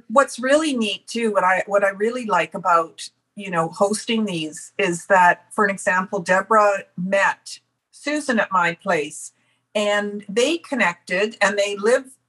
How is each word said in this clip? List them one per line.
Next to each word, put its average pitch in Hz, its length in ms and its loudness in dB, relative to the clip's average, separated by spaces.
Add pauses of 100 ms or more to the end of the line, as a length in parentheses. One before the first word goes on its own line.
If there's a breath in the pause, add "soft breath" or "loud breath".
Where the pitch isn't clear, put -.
what's 269 320 2
really 277 360 2
neat 202 300 -4
too, 226 260 -2
what 190 120 2
I, 185 220 2
what 202 180 2
I 196 60 2
really 226 360 -2
like 185 280 0
about, 170 540 0 (280)
you 196 140 -12
know, 165 180 0
hosting 214 560 -2
these 165 520 -6
is 175 300 -2
that, 180 460 4
for 208 120 0
an 196 60 0
example, 190 500 -4
Deborah 196 640 2 (120)
met 190 640 -2 (320)
Susan 285 480 -4
at - 120 -2
my 170 220 0
place 160 580 -6 (420)
and 208 540 -2
they 254 300 0
connected 202 840 -2
and 202 180 2
they 202 180 -2
live 240 340 0 (180)